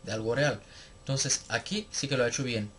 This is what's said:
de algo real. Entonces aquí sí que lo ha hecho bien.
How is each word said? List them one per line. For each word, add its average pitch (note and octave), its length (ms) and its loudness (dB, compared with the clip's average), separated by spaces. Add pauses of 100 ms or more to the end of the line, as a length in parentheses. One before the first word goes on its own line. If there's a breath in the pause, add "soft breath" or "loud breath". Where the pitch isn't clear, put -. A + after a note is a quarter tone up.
de F#2+ 80 -4
algo A2 240 0
real. C#3 240 2 (400 loud breath)
Entonces C3+ 480 0
aquí G3 420 -2
sí - 160 -4
que C#3+ 100 2
lo B2 60 4
ha A#2+ 60 6
hecho B2+ 160 0
bien. A2 340 0